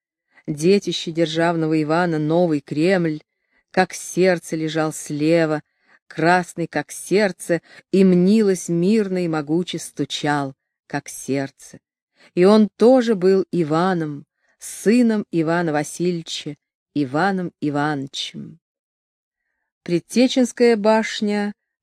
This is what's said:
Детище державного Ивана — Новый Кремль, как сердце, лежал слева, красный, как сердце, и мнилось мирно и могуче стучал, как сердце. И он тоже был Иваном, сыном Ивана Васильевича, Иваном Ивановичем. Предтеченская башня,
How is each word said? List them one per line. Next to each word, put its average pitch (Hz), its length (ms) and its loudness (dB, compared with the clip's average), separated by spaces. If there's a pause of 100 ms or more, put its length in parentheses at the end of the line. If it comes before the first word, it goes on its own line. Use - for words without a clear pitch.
(480)
Детище 170 640 0
державного 160 720 0
Ивана — 160 360 0
Новый 156 420 0
Кремль, 160 600 -2 (480)
как 185 220 0
сердце, - 640 -2
лежал 156 380 -4
слева, 156 680 0 (460)
красный, 170 600 0
как - 260 -8
сердце, 180 680 -2 (300)
и 190 140 6
мнилось 190 640 4
мирно 185 560 0
и - 20 -4
могуче 160 500 -4
стучал, 143 800 -4 (320)
как - 220 -10
сердце. - 720 -8 (540)
И 175 120 4
он 214 320 6
тоже 233 380 4
был 190 360 2
Иваном, 160 720 -2 (320)
сыном 226 720 0
Ивана 165 420 -2
Васильевича, 165 840 -6 (380)
Иваном 165 680 -2
Ивановичем. 147 1000 -6 (1200)
Предтеченская 240 920 2
башня, 208 760 0 (300)